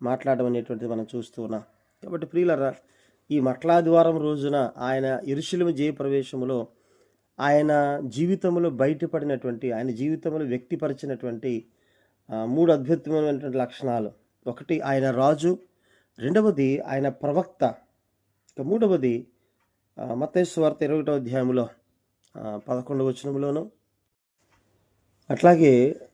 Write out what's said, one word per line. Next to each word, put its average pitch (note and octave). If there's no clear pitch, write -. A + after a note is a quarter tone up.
మాట్లాడడం B2+
అనేటువంటిది A#2+
మనం A2
చూస్తూ A#2
ఉన్నాం. A2
కాబట్టి E3
ప్రియులరా, D#3
ఈ D3
మట్లాదివారం E3
రోజున C#3+
ఆయన C3
యెరూషలేము E3+
జయప్రవేశములో C3+
ఆయన D3
జీవితంలో E3+
బయటపడినటువంటి, C3+
ఆయన A#2+
జీవితంలో D3+
వ్యక్తిపరిచినటువంటి, B2+
ఆ, A2
మూడు D#3+
అద్భుతమైనటువంటి D3
లక్షణాలు. A#2+
ఒకటి C#3+
ఆయన C3+
రాజు, D3
రెండవది C#3+
ఆయన C3+
ప్రవక్త, C#3+
ఇక -
మూడవది, D3+
ఆ, A#2+
మత్తయి D#3+
సువార్త D#3
ఇరవై D3+
ఒకటో D3
అధ్యాయంలో, B2+
ఆ, G#2+
పదకొండవ C3
వచనంలోను, C#3
అట్లాగే, D3